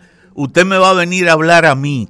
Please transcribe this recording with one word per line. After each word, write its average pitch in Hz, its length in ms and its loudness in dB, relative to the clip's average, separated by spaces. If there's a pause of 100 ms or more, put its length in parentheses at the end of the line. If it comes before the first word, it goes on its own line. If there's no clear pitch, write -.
(340)
usted 147 300 -2
me 190 140 -2
va 185 120 4
a 185 40 2
venir 180 340 -2
a 165 40 4
hablar 165 340 2
a 143 80 2
mí 135 360 -6